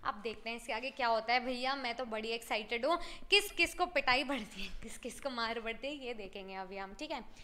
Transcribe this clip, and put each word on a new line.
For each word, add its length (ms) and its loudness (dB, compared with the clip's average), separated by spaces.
अब 100 0
देखते 360 -6
हैं 60 -4
इसके 160 -6
आगे 180 -2
क्या 160 0
होता 260 4
है। 80 6
भैया 340 0
मैं 200 -2
तो 100 -2
बड़ी 240 -2
एक्साइटेड 580 0
हूँ, 120 6
किस 200 8
किस 240 2
को 120 4
पिटाई 380 4
बढ़ती 380 -2
है, 200 -4
किस 160 -8
किस 220 -8
को 100 -2
मार 300 0
बढ़ती 260 -4
है, 200 -4
ये 80 -4
देखेंगे 400 -8
अभी 220 -6
हम, 180 -6
ठीक 160 -6
है। 140 -4